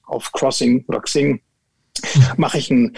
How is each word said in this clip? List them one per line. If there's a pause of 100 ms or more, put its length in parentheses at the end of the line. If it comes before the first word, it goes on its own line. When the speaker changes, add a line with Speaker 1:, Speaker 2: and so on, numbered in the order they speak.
Speaker 1:
auf
Crossing
oder
Xing, (720)
Speaker 2:
Mhm. (160)
Speaker 1:
mache
ich
ein,